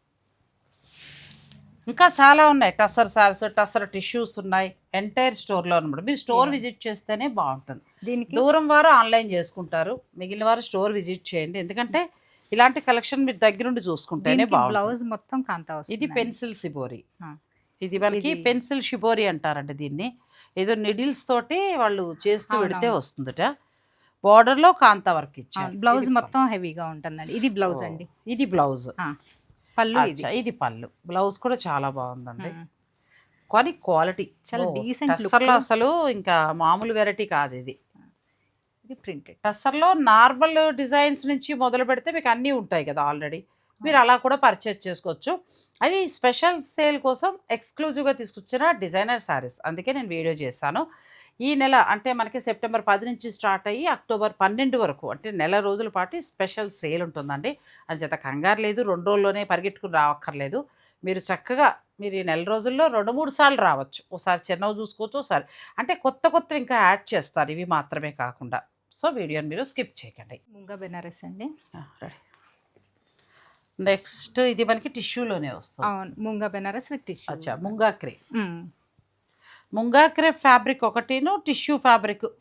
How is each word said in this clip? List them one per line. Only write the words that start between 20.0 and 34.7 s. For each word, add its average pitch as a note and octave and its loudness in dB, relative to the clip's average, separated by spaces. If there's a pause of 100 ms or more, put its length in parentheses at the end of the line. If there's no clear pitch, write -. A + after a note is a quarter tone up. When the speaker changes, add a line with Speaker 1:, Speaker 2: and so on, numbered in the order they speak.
Speaker 1:
ఏదో G3 0
నీడిల్స్ A3 -4
తోటి D#4+ -2
వాళ్ళు G3 -2 (100)
చేస్తూ G#3 0
పెడితే F#3+ -2
Speaker 2:
అవునవును. G#3+ 0
Speaker 1:
వస్తుందట. C3 -6 (800)
బోర్డర్‌లో B3+ 8
కాంతా G#3 6
వర్క్ D3 -4
ఇచ్చారు. F#3+ -8
Speaker 2:
అవును, F#3+ -8
బ్లౌజ్ A#3+ 4
Speaker 1:
ఇది B3+ -2
Speaker 2:
మొత్తం B3+ 2
హెవీగా F3 -6
ఉంటుందండి. D#3 -10
ఇది A#3 -2
బ్లౌజ్ F#3+ -2
Speaker 1:
ఓ, D3 -6
Speaker 2:
అండి. D#3+ -12 (180)
Speaker 1:
ఇది B3 -4
బ్లౌజ్. C#3 0 (100)
Speaker 2:
ఆ, D3 -8 (640)
పళ్ళు A3+ 2
ఇది. G#3+ 2
Speaker 1:
అచ్చా, C#3 -6
ఇది A3 -4
పళ్ళు. A#2 -6 (160)
బ్లౌజ్ F#3+ -2
కూడా B3 -2 (100)
చాలా C#3+ -2
బాగుందండి. B2+ -10
Speaker 2:
ఆ. E3 -16 (880)
Speaker 1:
కానీ B3+ 4
క్వాలిటీ, F3+ -2 (240)
Speaker 2:
చాలా A#3 -2
Speaker 1:
ఓ, E3+ -4